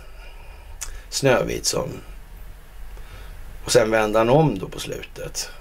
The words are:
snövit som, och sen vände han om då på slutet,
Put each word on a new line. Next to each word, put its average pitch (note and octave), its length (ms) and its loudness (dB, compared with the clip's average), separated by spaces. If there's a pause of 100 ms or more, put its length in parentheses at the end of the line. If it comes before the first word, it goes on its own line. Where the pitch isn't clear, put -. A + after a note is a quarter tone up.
(1080)
snövit F#2+ 560 2
som, - 240 0 (1800)
och - 60 -4
sen A2+ 200 6
vände A2 280 4
han A2+ 100 6
om C#3 300 6
då - 80 -6
på - 120 -8
slutet, - 720 -8 (120)